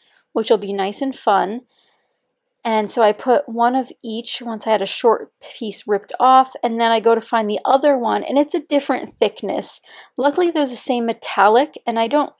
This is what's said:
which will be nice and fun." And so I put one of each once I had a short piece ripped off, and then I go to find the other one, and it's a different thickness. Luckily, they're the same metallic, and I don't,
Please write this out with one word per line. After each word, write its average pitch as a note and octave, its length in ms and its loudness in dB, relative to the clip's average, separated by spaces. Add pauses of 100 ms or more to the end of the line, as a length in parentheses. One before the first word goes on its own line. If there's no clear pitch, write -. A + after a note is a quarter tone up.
(320)
which A3 160 -4
will A3+ 80 4
be G3 160 -4
nice G3+ 300 -4
and C4+ 120 -4
fun." G3+ 480 0 (1000)
And G#3+ 260 0
so A#3+ 120 2
I G#3 100 6
put A#3 360 0
one A#3 280 0
of B3+ 160 -4 (100)
each A3+ 400 -8
once A3+ 240 -10
I A3+ 40 0
had G3+ 120 2
a G3 40 -4
short - 540 0
piece - 460 -10
ripped - 320 -4
off, C4 440 4
and A#3 180 -2
then A3+ 100 2
I A3+ 100 2
go A3+ 140 4
to A3+ 60 -2
find A3 280 -2
the G#3 160 -4
other C4+ 320 2
one, G#3+ 280 -2
and B3+ 120 -2
it's D4 180 0
a E4 60 0
different C#4+ 500 -4
thickness. - 680 -4 (360)
Luckily, D4 340 0
they're D4+ 160 0
the B3 100 -8
same A#3+ 300 -2
metallic, A3+ 800 2
and A3+ 120 -4
I A3+ 100 0
don't, C#4+ 320 0